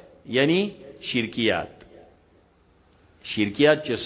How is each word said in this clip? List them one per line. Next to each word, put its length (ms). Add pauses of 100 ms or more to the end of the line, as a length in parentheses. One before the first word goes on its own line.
(260)
یعنی 460 (300)
شرکیات. 680 (1600)
شرکیات 600
چې 80 (120)